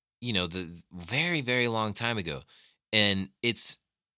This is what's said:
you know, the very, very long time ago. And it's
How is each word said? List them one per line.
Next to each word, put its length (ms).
you 120
know, 140
the 220
very, 500
very 260
long 260
time 240
ago. 240
And 380
it's 380